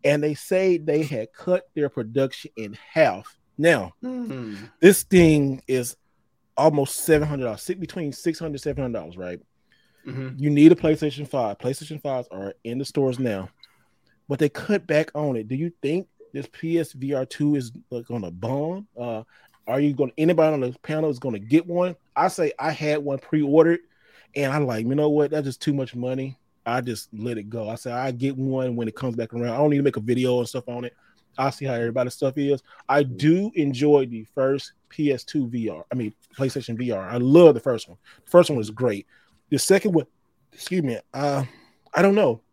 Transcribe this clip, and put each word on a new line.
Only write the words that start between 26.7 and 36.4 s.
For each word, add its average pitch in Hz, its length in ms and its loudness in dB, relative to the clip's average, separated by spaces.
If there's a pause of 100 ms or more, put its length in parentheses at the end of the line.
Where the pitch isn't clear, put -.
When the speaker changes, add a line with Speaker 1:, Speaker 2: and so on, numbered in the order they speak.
Speaker 1:
just 120 320 -8
let 110 260 -8
it 104 120 -12
go. 113 180 -8
I 113 80 -8
said, 120 160 -10
"I 127 200 -4
get 131 240 -4
one 131 400 -2
when 117 120 -4
it 110 60 -10
comes 123 220 -6
back 113 180 -6
around. 120 200 -4
I - 40 -2
don't 151 120 4
need 143 80 2
to 139 40 0
make 139 140 2
a 110 40 -4
video 123 380 0
and 120 100 -2
stuff 127 200 -10
on 123 160 -8
it. 120 100 -12 (440)
I'll 135 120 0
see 139 140 -12
how 131 100 -4
everybody's 120 400 -2
stuff 135 240 -2
is." 139 240 0 (260)
I 147 140 4
do 156 520 2
enjoy 143 520 4
the 113 180 -10 (100)
first 135 380 -2 (160)
P 147 240 0
S 123 120 -4
two 135 240 -4
V 117 200 -4
R. 85 240 -10
I - 20 -6
mean, 113 180 -4 (240)
PlayStation 131 420 -4